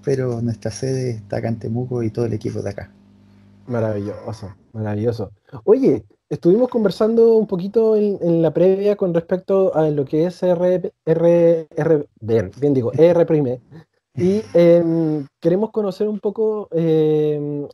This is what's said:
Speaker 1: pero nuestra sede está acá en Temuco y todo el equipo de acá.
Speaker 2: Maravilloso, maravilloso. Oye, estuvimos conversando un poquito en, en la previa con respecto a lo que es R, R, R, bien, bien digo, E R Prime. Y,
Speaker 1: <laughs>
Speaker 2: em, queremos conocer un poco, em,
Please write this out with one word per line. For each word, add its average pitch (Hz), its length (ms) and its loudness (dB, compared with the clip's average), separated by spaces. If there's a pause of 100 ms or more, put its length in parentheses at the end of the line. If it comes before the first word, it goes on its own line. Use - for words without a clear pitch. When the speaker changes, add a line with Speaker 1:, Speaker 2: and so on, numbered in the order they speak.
Speaker 1:
pero 127 360 -2
nuestra 117 300 -4
sede 131 400 -6
está 107 280 -8
acá 117 100 -4
en 113 100 -4
Temuco 123 460 -6
y 110 60 -4
todo 120 140 -4
el 117 80 -4
equipo 107 300 -6
de 101 80 -6
acá. - 220 -14 (720)
Speaker 2:
Maravilloso, 107 880 -6 (180)
maravilloso. 110 600 -4 (320)
Oye, 196 400 2 (240)
estuvimos 196 400 2
conversando 226 680 2
un 220 140 2
poquito 208 480 0
en, 208 260 0
en 165 200 2
la 156 120 0
previa 190 400 2
con 196 180 -2
respecto 185 640 0
a 156 160 2
lo 147 140 -2
que 151 200 0
es 180 160 -6
R, 180 520 0 (120)
R, 170 640 4
R, 156 380 0 (140)
bien, 110 400 -2
bien 143 140 2
digo, 120 180 -2
E 147 140 6
R 170 200 4
Prime. 143 340 0 (540)
Y, 190 340 0
Speaker 1:
<laughs> - 60 -18
Speaker 2:
em, 165 720 4 (140)
queremos 196 320 0
conocer 208 340 -4
un 214 140 -6
poco, 214 500 -4
em, 151 1040 0